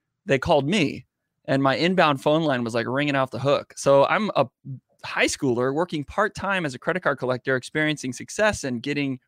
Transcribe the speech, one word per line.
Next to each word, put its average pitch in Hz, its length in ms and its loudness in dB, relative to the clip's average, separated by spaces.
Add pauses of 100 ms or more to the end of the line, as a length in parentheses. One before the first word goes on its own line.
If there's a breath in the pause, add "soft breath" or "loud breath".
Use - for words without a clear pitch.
(260)
they 135 140 2
called 147 280 2
me. 165 380 -2 (400)
And 135 180 0
my 135 120 2
inbound 160 460 2
phone 156 220 2
line 127 220 0
was, 113 80 -4
like, 117 140 0
ringing 139 280 -2
off 131 160 0
the 117 80 -8
hook. 135 380 0
So 139 280 6
I'm 190 300 0
a 131 120 2 (580)
high 226 220 0
schooler 127 460 0
working 160 300 -4
part-time 196 640 -2
as 127 100 -6
a - 40 -18
credit 180 240 -4
card 139 160 0
collector, 127 360 -2
experiencing 151 560 -2
success 202 540 -2
and 123 180 -4
getting 143 440 -4